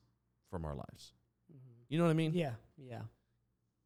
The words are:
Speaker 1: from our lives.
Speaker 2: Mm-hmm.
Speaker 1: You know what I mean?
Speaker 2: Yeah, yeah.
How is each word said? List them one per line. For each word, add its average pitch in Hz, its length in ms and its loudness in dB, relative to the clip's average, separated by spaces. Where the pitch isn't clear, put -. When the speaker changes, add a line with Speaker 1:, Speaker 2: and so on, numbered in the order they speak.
Speaker 1:
from 87 160 -4
our 73 100 -2
lives. - 380 -12
Speaker 2:
Mm-hmm. 127 380 -20
Speaker 1:
You 147 80 0
know 170 80 6
what 165 60 6
I - 20 6
mean? 160 200 4
Speaker 2:
Yeah, 156 200 0
yeah. 123 240 -12